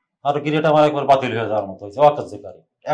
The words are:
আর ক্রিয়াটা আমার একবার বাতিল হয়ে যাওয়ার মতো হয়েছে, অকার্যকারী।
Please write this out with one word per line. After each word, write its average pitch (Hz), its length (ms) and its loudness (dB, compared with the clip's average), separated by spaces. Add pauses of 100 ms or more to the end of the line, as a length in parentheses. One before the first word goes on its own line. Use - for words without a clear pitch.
(220)
আর 143 180 -2
ক্রিয়াটা 151 280 -2
আমার 151 180 4
একবার 147 180 -4
বাতিল 127 340 2
হয়ে 110 100 -4
যাওয়ার 104 180 -4
মতো 95 180 -16
হয়েছে, 101 160 -10
অকার্যকারী। 107 580 0 (360)